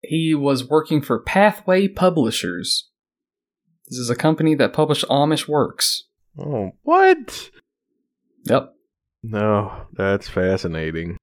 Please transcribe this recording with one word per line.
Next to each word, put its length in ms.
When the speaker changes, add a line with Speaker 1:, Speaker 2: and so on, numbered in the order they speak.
Speaker 1:
He 340
was 340
working 320
for 220
Pathway 640
Publishers. 1040
This 120
is 120
a 60
company 400
that 160
published 360
Amish 380
works. 640
Speaker 2:
Oh, 360
what? 680
Speaker 1:
Yep. 260
Speaker 2:
No, 720
that's 360
fascinating. 960